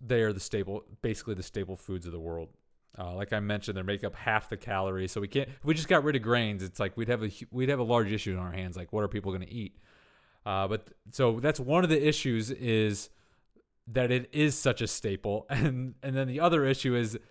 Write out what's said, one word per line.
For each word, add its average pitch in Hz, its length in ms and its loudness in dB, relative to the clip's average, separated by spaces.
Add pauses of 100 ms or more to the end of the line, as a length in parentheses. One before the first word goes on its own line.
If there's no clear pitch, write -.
they 117 220 2
are 107 100 4
the 95 80 -4
staple, 98 440 -4 (160)
basically 110 340 -2
the 92 100 -4
staple 95 320 -6
foods 92 280 -8
of 87 60 -10
the 85 80 -8
world. 82 300 -6 (500)
Uh, 90 160 -6
like 98 180 -6
I 107 60 0
mentioned, 104 400 -4
they 92 40 -4
make 98 200 -2
up 98 140 -4
half 110 320 -4
the 107 80 -8
calories. 95 560 -2
So 104 80 -4
we 101 80 -4
can't, 139 200 -2
if - 160 -16
we 151 80 4
just 156 160 -2
got 165 140 6
rid 143 140 2
of 117 60 -2
grains, 110 420 0
it's 92 160 -6
like 98 160 -4
we'd 113 120 -2
have 120 140 0
a 107 60 -2
hu-, - 240 -12
we'd 127 160 0
have 139 100 2
a 123 60 0
large 113 260 4
issue 104 220 -2
in 90 60 -2
our 90 120 -6
hands. 92 260 -6
Like, 87 160 -12
what 107 120 2
are 98 40 2
people 98 220 -4
gonna 92 180 -4
eat? 110 300 -10 (680)
Uh, 98 220 0
but 107 240 -4 (220)
so 117 260 2
that's 147 220 2
one 151 240 4
of 160 60 4
the 151 160 4
issues, 123 440 0
is 110 580 0 (800)
that 123 240 2
it 123 220 0
is 147 260 4
such 123 240 2
a 110 40 -2
staple. 101 600 -2
<laughs> - 40 -10
And, 131 520 0
and 135 120 -4
then 135 140 0
the 131 120 -2
other 165 260 6
issue 131 280 2
is, 113 240 0 (120)